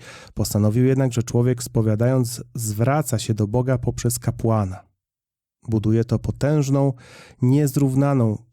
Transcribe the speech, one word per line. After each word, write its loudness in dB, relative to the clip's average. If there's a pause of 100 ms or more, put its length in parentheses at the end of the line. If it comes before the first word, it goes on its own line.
(340)
postanowił 0
jednak, 2
że 0
człowiek 0
spowiadając 0 (120)
zwraca -2
się -4
do 0
Boga 0
poprzez -4
kapłana. -2 (840)
Buduje 2
to 0
potężną, 0 (480)
niezrównaną 2